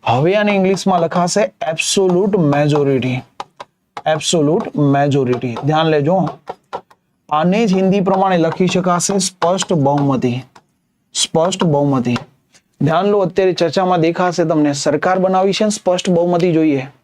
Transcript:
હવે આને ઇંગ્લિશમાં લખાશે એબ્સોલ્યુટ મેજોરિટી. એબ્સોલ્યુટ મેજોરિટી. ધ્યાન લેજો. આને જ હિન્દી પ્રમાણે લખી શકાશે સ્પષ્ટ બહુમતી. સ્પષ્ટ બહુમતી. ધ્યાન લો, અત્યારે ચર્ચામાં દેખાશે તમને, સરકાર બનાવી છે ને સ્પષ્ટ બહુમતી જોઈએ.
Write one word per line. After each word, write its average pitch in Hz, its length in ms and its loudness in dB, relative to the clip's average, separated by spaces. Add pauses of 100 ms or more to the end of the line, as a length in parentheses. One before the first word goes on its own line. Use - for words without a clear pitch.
હવે 139 300 0
આને 208 160 0
ઇંગ્લિશમાં 190 480 0
લખાશે 170 420 0
એબ્સોલ્યુટ 185 960 -2
મેજોરિટી. 143 760 0 (920)
એબ્સોલ્યુટ 156 720 -2
મેજોરિટી. 139 880 0
ધ્યાન 156 200 0
લેજો. 156 440 0 (1000)
આને 180 380 0
જ 180 60 0
હિન્દી 190 280 2
પ્રમાણે 190 360 0
લખી 165 300 0
શકાશે 180 500 -2
સ્પષ્ટ 185 560 -2
બહુમતી. 135 680 0 (720)
સ્પષ્ટ 185 500 -2
બહુમતી. 139 540 0 (640)
ધ્યાન 160 240 0
લો, 202 140 2
અત્યારે 190 340 0
ચર્ચામાં 180 480 0
દેખાશે 170 420 0
તમને, 151 300 2
સરકાર 151 460 0
બનાવી 190 340 2
છે 214 100 0
ને 214 60 0
સ્પષ્ટ 180 400 -2
બહુમતી 175 440 2
જોઈએ. 151 340 0 (160)